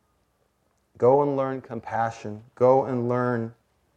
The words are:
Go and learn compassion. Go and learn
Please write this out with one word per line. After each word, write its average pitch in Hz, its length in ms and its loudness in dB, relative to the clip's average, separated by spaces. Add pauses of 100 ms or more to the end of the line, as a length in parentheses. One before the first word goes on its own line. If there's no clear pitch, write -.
(1000)
Go 135 240 4
and 143 140 0
learn 135 240 -4
compassion. 113 840 -8 (140)
Go 131 300 4
and 123 220 -4
learn 123 460 -2 (420)